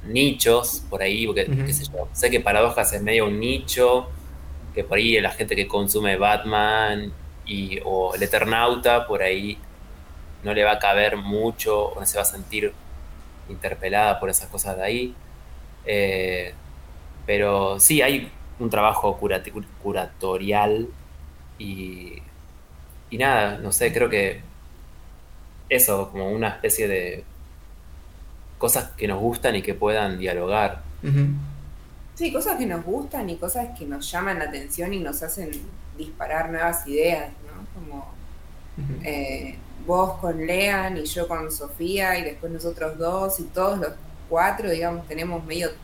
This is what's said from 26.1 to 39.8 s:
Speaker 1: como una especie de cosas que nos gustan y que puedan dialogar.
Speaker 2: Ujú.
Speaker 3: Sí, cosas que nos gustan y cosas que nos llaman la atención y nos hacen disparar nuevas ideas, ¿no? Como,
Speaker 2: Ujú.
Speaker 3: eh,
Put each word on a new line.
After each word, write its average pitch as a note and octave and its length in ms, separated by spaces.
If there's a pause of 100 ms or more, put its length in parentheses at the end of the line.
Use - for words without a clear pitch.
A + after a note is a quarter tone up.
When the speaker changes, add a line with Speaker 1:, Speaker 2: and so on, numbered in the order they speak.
Speaker 1:
como F#2+ 200
una A2 180
especie G#2 400
de F2+ 360 (1300)
cosas A#2+ 380
que G#2+ 100
nos G2 140
gustan A#2 360
y F#2 60
que G2+ 120
puedan G#2 440
dialogar. F#2 640 (200)
Speaker 2:
Ujú. C#3+ 260 (840)
Speaker 3:
Sí, E4+ 180
cosas E4+ 260
que B3 80
nos E3+ 180
gustan A#3 460
y E3+ 60
cosas A#3 320 (100)
que D#3+ 80
nos C#3+ 240
llaman F#3 300
la D3+ 60
atención D3 460
y G3 60
nos D#3+ 240
hacen D#3+ 280 (460)
disparar D#3 540
nuevas E3+ 360
ideas, D3+ 440 (160)
¿no? F#3+ 200 (140)
Como, D#3 180 (800)
Speaker 2:
Ujú. C#3 280
Speaker 3:
eh, C3+ 500 (320)